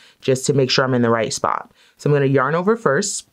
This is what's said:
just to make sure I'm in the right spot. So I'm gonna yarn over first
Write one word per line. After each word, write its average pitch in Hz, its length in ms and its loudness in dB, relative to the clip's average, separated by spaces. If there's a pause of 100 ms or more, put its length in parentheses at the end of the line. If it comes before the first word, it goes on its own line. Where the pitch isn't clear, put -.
(200)
just 131 260 -2
to 147 60 0
make 131 180 0
sure 139 140 2
I'm 131 100 0
in 123 60 2
the 117 100 2
right 113 220 0
spot. - 400 -4 (240)
So - 120 -4
I'm 147 60 4
gonna 143 120 2
yarn 135 280 0
over 190 220 0
first 165 560 -2